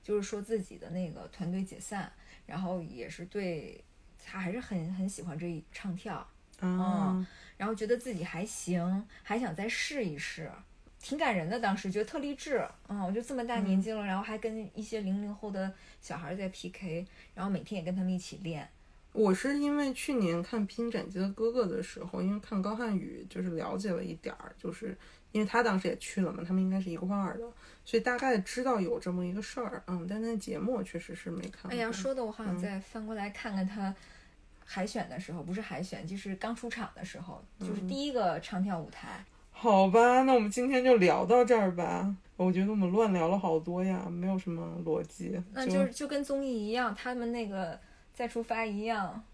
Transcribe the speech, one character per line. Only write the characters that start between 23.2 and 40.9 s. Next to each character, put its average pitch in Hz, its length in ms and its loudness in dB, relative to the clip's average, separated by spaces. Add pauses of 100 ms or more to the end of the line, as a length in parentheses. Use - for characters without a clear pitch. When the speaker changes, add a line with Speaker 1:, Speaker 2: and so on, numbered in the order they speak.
Speaker 2:
就 185 140 -4
是 180 80 -2
了 165 260 -4
解 196 140 -2
了 170 120 -2
一 170 120 -6
点 - 180 -8
儿， - 240 -16
就 175 160 -8
是 190 240 -8 (340)
因 214 80 2
为 214 60 4
他 226 160 4
当 202 180 4
时 180 80 -2
也 165 100 0
去 - 240 -4
了 175 120 0
嘛， - 100 -8
他 175 80 -4
们 185 120 4
应 185 40 2
该 190 140 0
是 185 80 -6
一 170 80 -4
块 185 180 -2
儿 190 220 -2
的， 233 80 -8 (400)
所 - 100 -2
以 226 60 6
大 247 160 0
概 247 220 4
知 247 240 -4
道 247 180 4
有 160 180 0
这 180 120 -4
么 180 120 0
一 180 80 -2
个 202 80 -4
事 214 200 -8
儿。 247 260 -6
嗯， 175 240 -4
但 208 100 -4
那 226 180 -2
节 151 200 -4
目 202 160 0
我 214 80 0
确 185 160 -8
实 - 160 -8
是 175 160 -10
没 175 200 -6
看 - 200 -12
过。 - 20 -6
Speaker 1:
哎 247 40 -4
呀， 233 160 -2
说 214 240 -2
的 247 100 -4
我 214 60 -6
好 220 120 -10
想 185 140 -2
再 196 220 -4
翻 220 260 -10
过 220 80 -6
来 208 160 -6
看 202 240 -8
看 190 140 0
他 196 220 -4
Speaker 2:
嗯。 196 60 -6 (720)
Speaker 1:
海 190 220 -4
选 202 200 -4
的 127 120 -8
时 185 120 -10
候， 170 120 -6
不 175 100 -6
是 214 80 -4
海 185 220 -8
选， - 240 -10
就 196 100 -6
是 196 200 -6
刚 226 180 -4
出 240 120 -10
场 226 280 -6
的 185 100 -10
时 - 140 -12
候， - 260 -12 (140)
Speaker 2:
嗯。 185 80 -6
Speaker 1:
就 208 80 -2
是 196 60 -4
第 226 220 -2
一 294 80 -2
个 190 280 2
唱 185 240 -2
跳 190 160 0
舞 147 100 -8
台。 - 340 -14 (280)
Speaker 2:
好 196 360 8
吧， 240 360 10
那 262 100 8
我 247 60 10
们 208 100 4
今 247 180 0
天 254 160 4
就 254 120 12